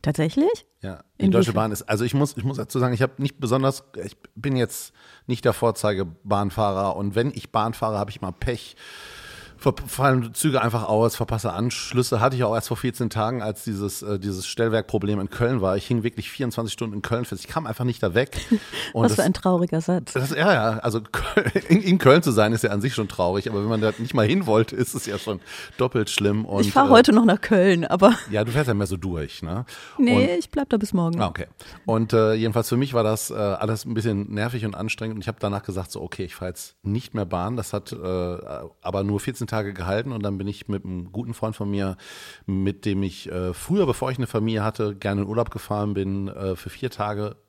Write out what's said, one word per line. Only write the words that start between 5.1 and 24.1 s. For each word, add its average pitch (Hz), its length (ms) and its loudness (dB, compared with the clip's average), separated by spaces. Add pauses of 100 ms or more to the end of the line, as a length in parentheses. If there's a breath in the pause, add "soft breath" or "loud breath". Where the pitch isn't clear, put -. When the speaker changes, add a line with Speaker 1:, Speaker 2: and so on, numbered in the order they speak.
Speaker 2:
nicht 123 200 -4
der 113 80 4
Vorzeigebahnfahrer 101 1400 0
und 101 180 -4
wenn 120 160 0
ich - 200 -12
Bahn 113 220 0
fahre, 110 260 -2
hab 101 120 -2
ich - 100 -14
mal 90 120 -6
Pech. - 440 -6 (840 loud breath)
Verp-, - 280 -2
fallen 131 460 2
Züge 131 280 2
einfach 113 260 0
aus, 110 280 4
verpasse 110 360 -2
Anschlüsse. 120 680 -2
Hatte 131 160 4
ich 123 80 0
auch 107 100 2
erst 113 140 -2
vor 117 80 -2
vierzehn 120 340 -4
Tagen, 113 320 -2
als 107 220 -6
dieses, 101 380 -4
äh, 101 180 -4
dieses 95 260 -6
Stellwerkproblem 107 720 0
in 98 120 -4
Köln 120 300 0
war. 95 160 2
Ich 98 120 -4
hing 117 160 0
wirklich - 260 -4
vierundzwanzig 117 440 -4
Stunden 110 200 -6
in 101 80 -6
Köln 120 220 -2
fest. - 200 -8
Ich - 60 -18
kam 160 160 -4
einfach 113 180 -6
nicht 123 160 -2
da 90 140 0
weg. - 240 0 (120)
Speaker 1:
<laughs> - 420 -2
Speaker 2:
Und - 100 2
Speaker 1:
Was 240 120 6
für - 20 2
Speaker 2:
das, - 100 4
Speaker 1:
ein 185 80 2
trauriger 175 460 0
Satz. 175 320 -2
Speaker 2:
das, 135 180 -2
ja, 160 240 4
ja. 110 240 2
Also 113 220 0
<laughs> 107 100 -16
Köln, - 400 0 (200)
in, 196 120 8
in 180 160 4
Köln 151 240 10
zu 143 80 2
sein, 107 220 4
ist 113 100 0
ja 110 80 2
an 101 100 0
sich 123 140 -2
schon 107 140 -2
traurig. 92 420 0
Aber 101 100 -2
wenn 104 80 -2
man 110 120 0
da 107 180 4
nicht 113 160 -6